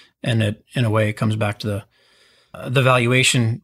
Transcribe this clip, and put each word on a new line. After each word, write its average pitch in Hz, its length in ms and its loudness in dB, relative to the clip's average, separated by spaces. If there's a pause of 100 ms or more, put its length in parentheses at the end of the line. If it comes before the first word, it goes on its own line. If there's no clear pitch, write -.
(240)
and 113 200 0
it, 107 300 -4
in 127 120 0
a 107 40 0
way, 107 200 0
it 107 40 -6
comes 107 220 -2
back 104 240 -4
to - 80 -8
the, 101 180 -6 (680)
uh, - 160 -12
the 131 120 0
valuation 123 840 2